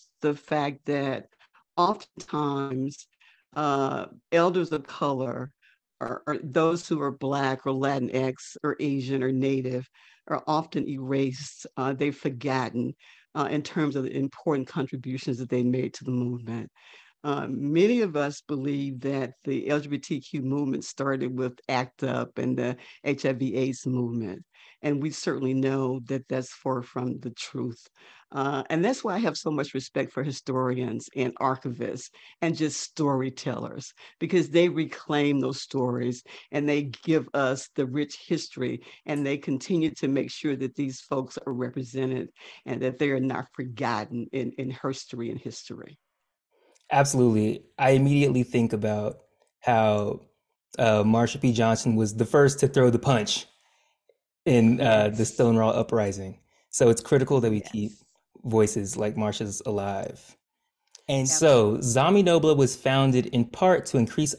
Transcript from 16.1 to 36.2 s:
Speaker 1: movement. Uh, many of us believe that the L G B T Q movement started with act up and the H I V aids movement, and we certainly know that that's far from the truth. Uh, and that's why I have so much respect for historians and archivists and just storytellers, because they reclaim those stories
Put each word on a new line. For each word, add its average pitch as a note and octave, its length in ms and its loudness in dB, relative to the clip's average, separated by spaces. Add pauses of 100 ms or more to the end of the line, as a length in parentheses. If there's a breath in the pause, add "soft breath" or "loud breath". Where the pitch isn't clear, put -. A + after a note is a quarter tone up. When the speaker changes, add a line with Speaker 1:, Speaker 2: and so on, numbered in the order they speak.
Speaker 1:
movement. A#2+ 580 -6 (540 soft breath)
Uh, C#3+ 260 -4
many E3 520 2
of F3 140 -2
us D3 320 -2
believe C#3 520 -4
that C3+ 320 -4 (120)
the C3+ 260 -4
L D3 100 0
G C#3+ 100 -8
B C#3+ 80 -4
T C#3 240 -6
Q C#3+ 220 -8
movement C#3 400 -2
started C3+ 540 -4
with B2+ 200 -4 (100)
act B2+ 360 -4
up B2 340 -4
and B2+ 180 -2
the B2 220 -2 (260 loud breath)
H C#3+ 220 -2
I C3+ 80 2
V A#2+ 220 -4
aids C3 320 -2
movement, A#2 560 -4 (380 soft breath)
and D3 200 -2
we D#3 80 -2
certainly C3+ 460 -2
know C3+ 500 0
that C3 240 -6
that's C3 240 -6
far B2+ 300 -4
from B2 360 -6
the B2 120 -10
truth. B2 500 -10 (500 soft breath)
Uh, C#3 380 -4
and E3 160 0
that's C4 180 -2
why G3 120 -4
I G3+ 40 -4
have F3+ 160 -2
so - 140 -6
much D3+ 240 -4
respect C3+ 380 -4
for - 100 -6
historians B2+ 920 -4
and B2+ 220 -2
archivists B2 720 -4 (320 loud breath)
and E3 140 0
just D3+ 260 -2
storytellers, C3 1120 -4 (260 loud breath)
because E3 300 0
they E3+ 200 4
reclaim C#3+ 720 -2
those C3 220 -4
stories B2 640 -4 (280 loud breath)